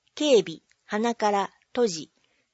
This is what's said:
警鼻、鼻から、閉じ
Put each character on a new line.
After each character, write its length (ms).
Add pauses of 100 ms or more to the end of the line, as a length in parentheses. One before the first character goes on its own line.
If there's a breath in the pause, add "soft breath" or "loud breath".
(140)
警 280
鼻、 180 (260)
鼻 280
か 160
ら、 220 (220)
閉 140
じ 240 (420)